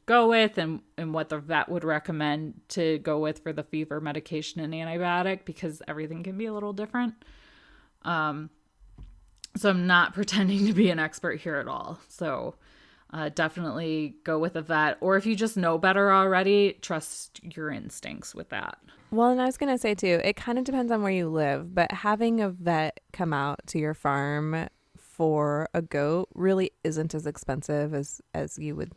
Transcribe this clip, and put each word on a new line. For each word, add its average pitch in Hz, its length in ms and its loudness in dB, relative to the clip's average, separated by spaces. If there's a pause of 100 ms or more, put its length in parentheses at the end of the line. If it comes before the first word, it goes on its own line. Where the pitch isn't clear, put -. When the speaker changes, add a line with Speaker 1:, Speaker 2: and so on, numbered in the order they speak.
Speaker 1:
go 233 240 6
with 220 280 4
and, 160 240 -2 (160)
and 160 160 -4
what 156 160 -2
the 156 80 -4
vet 151 320 0
would 170 140 -4
recommend 151 760 -2 (100)
to 160 300 2
go 151 200 0
with 156 240 -2
for 160 100 -6
the 151 100 -6
fever 156 380 -4
medication 151 580 -6
and 156 140 -6
antibiotic, 175 720 -2
because 160 420 -8
everything 156 360 -6
can 190 140 -8
be 220 100 -4
a 214 60 -6
little 208 200 -6
different. 226 400 -2 (920)
Um, 156 460 -2 (1080)
so - 140 0
I'm 180 180 2
not 175 260 4
<laughs> - 20 -10
pretending 196 520 2
to 220 60 4
be 185 160 6
an 165 100 0
expert 156 400 -4
here 156 160 -6
at 131 120 -4
all. 139 400 -10
So, 131 480 -6 (580)
uh, 156 160 -4
definitely 156 840 -4 (100)
go 160 120 0
with 165 180 -2
a 165 60 -4
vet, 151 380 2
or 190 160 4
if 196 100 2
you 220 100 2
just 220 200 -2
know 170 220 2
better 196 340 4
already, 190 680 6
trust - 580 -8 (160)
your 151 160 -6
instincts - 640 -10
with - 140 -12
that. - 280 -8 (320)
Speaker 2:
Well, 233 200 4
and 254 120 2
I 254 40 2
was 262 120 -2
gonna 269 200 0
say 214 180 0
too, 180 280 2
it 202 120 2
kinda 240 280 -2
depends 254 280 0
on 220 100 2
where 202 100 0
you 175 180 0
live, 156 440 0
but 175 180 2
having 220 500 2
a 202 80 0
vet 170 500 0 (140)
come 165 180 -2
out 143 360 -2
to 185 120 -2
your 151 140 0
farm 147 760 0 (500)
for 151 560 2
a 170 80 0
goat 156 540 0
really 190 360 2 (120)
isn't 160 320 -2
as 156 100 -6
expensive 147 680 -4
as, 143 280 -6 (140)
as 151 240 -6
you 151 160 -8
would 156 220 -8